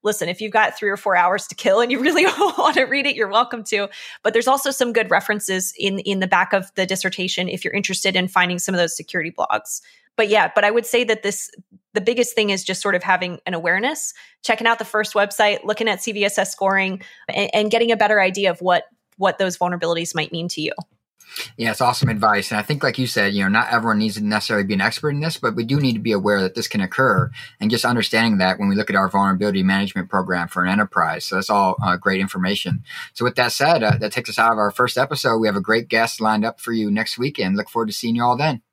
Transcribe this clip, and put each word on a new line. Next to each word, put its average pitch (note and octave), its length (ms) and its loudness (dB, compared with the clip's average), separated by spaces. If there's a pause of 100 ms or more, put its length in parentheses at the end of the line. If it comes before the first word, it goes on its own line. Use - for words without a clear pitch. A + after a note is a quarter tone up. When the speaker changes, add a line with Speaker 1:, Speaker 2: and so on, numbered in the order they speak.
Speaker 1:
listen, G3+ 260 -2
if F3+ 120 -6
you've G#3+ 120 -8
got G#3+ 240 2
three G3+ 140 -2
or G3+ 60 -2
four G3 180 0
hours F3 320 2
to - 80 -14
kill G#3 260 2
and A#3+ 100 2
you C4+ 80 0
really D#4+ 260 4
<laughs> - 120 0
want F4+ 380 2
to C4 80 4
read C4+ 240 0
it, C#4 80 -2
you're G3+ 140 -2
welcome A3 400 0
to. G3+ 200 -2 (320)
But G#3+ 120 0
there's A3+ 140 2
also C4+ 220 2
some A#3+ 240 0
good G#3+ 160 2
references F#3+ 680 0
in, G3 220 -2
in G3 220 -2
the F#3 80 0
back F#3 260 2
of F#3+ 220 -2
the F#3 100 0
dissertation F#3 640 -4
if - 160 -8
you're - 80 -4
interested F#3+ 420 -2
in F#3 120 0
finding F3+ 320 0
some F#3+ 160 -4
of F3 40 0
those E3+ 160 0
security E3 360 -6
blogs. - 500 -4 (360)
But A3 120 2
yeah, G3+ 260 4
but G3+ 80 4
I G#3 80 4
would A3+ 140 0
say B3 180 0
that A3 200 -2
this, - 280 -6 (420)
the G#3 60 0
biggest A#3 360 0
thing G#3+ 140 2
is F#3+ 140 -2
just F#3 180 -4
sort G3 140 0
of F3+ 80 0
having F3+ 420 0
an F3+ 80 -4
awareness, F#3 600 -2 (300)
checking A3+ 220 0
out A3+ 140 4
the G#3+ 60 -6
first G#3+ 280 -2
website, G#3 520 2
looking G#3+ 240 0
at F#3+ 120 -2
C A3+ 120 -6
V G3+ 100 -2
S G3 140 0
S G3 160 0
scoring, F#3+ 480 0 (260)
and, - 260 -2
and G#3 180 2
getting A#3 200 2
a A3 60 2
better G#3 240 4
idea F#3+ 280 2
of F3 120 -4
what, F3+ 240 2 (320)
what F#3 220 2
those F#3 180 0
vulnerabilities E3+ 580 -2
might D#3 160 -2
mean E3+ 180 -6
to - 120 -6
you. D#3 100 -4 (840)
Speaker 2:
Yeah, A2+ 140 -2
it's A2 100 -4
awesome B2 260 2
advice. G#2+ 420 2
And G#2+ 80 -2
I G#2 60 0
think, D3 180 -2
like C3 160 0
you B2+ 100 0
said, G2+ 260 2
you G2+ 100 2
know, F#2+ 60 2
not A2 240 2
everyone A2+ 240 2
needs G#2+ 180 0
to G#2+ 80 -4
necessarily G#2 420 0
be G2+ 80 -2
an G2 60 0
expert A#2+ 300 0
in C#3+ 100 -4
this, D#3+ 160 -2
but A#2 180 -2
we A2+ 120 -2
do C#3 160 0
need B2+ 140 2
to G#2+ 40 -4
be A2+ 140 0
aware G2+ 280 2
that F#2 140 -2
this A#2 140 -6
can - 100 -2
occur. G2+ 500 2 (300)
And G#2+ 100 0
just A#2 140 0
understanding A2+ 540 2
that F#2 200 2
when G2+ 120 0
we G2 60 2
look G#2 140 -2
at G2 60 -2
our F#2+ 140 2
vulnerability G2 540 0
management G2 460 0
program F#2 380 -2
for F2+ 160 -2
an F2+ 80 0
enterprise. E2+ 540 0
So F#2 100 -6
that's F#2 140 -2
all, G2 340 2
uh, F2+ 140 0
great F#2+ 240 0
information. F#2+ 640 -2 (300)
So A#2+ 100 -2
with A#2+ 100 0
that B2 160 0
said, C#3+ 320 2
uh, G#2+ 140 2
that G#2+ 160 -4
takes A#2+ 160 -6
us G#2+ 100 -4
out A2+ 140 4
of G#2+ 60 -2
our G2+ 120 2
first - 260 0
episode. B2+ 420 0
We A2 100 2
have G2+ 80 -2
a G2 40 -2
great A2+ 280 0
guest A2+ 320 0
lined G#2+ 240 2
up A2+ 160 -6
for A#2+ 100 -6
you A2 180 0
next G#2+ 280 -2
week C#3 200 -4
and G2 200 -2
look G#2+ 120 -6
forward A2+ 180 -2
to G#2+ 60 -6
seeing A#2 220 -2
you A#2+ 80 0
all B2 140 2
then. C#3+ 240 -2 (120)